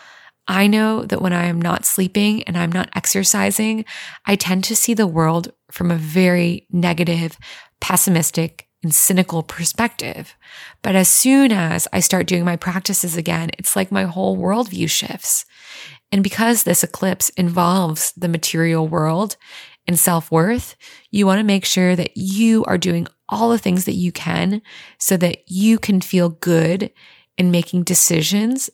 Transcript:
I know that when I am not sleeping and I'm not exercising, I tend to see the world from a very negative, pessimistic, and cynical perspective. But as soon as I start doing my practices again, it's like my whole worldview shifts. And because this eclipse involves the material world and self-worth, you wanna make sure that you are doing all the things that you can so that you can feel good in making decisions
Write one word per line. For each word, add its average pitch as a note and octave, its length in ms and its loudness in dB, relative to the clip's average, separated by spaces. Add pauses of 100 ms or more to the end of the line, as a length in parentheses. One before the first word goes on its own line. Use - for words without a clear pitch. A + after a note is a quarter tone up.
(480)
I G3 200 4
know A3 360 2
that - 180 -4
when F#3 120 0
I F3 120 0
am E3+ 160 -2
not E3+ 240 -2
sleeping G#3 580 0
and F3 140 -6
I'm E3+ 140 0
not F3+ 240 -2
exercising, G3+ 920 0 (400)
I G3+ 100 2
tend F#3 300 0
to A3+ 100 -2
see - 180 2
the G#3+ 140 4
world E3 440 0 (180)
from F3 220 -2
a E3+ 40 0
very F3 760 2
negative, E3+ 680 0 (420)
pessimistic, E3 880 0 (160)
and D#3+ 120 0
cynical F3+ 480 2
perspective. - 920 -6 (460)
But G3 140 0
as F#3+ 120 4
soon C4+ 440 4
as E3+ 420 0
I F#3+ 60 0
start F3+ 260 0
doing F3 180 0
my F3 120 0
practices F3+ 600 -4
again, E3 440 -4
it's - 160 -4
like F#3+ 160 -2
my G3 140 0
whole F#3+ 320 -2
worldview F#3 520 -2
shifts. - 560 -4 (680)
And G3 120 2
because A3+ 400 0
this F3 200 2
eclipse - 460 -4
involves F3 840 0
the F3 140 -6
material E3 600 0
world E3 500 -2 (500)
and F3 100 0
self-worth, E3+ 800 0 (360)
you G3+ 140 2
wanna G3 180 4
make G3 200 2
sure F3+ 320 2
that - 220 -4
you A3 480 2
are F#3+ 120 2
doing E3+ 300 -2 (220)
all A3+ 200 0
the A#3 80 4
things F#3 280 0
that - 80 -2
you F3+ 180 -2
can F3 500 -2 (360)
so - 200 0
that E3+ 280 -2
you G#3+ 320 2
can G3 240 0
feel F3 280 0
good E3 600 0 (460)
in F3+ 120 2
making F3 340 0
decisions F#3 920 0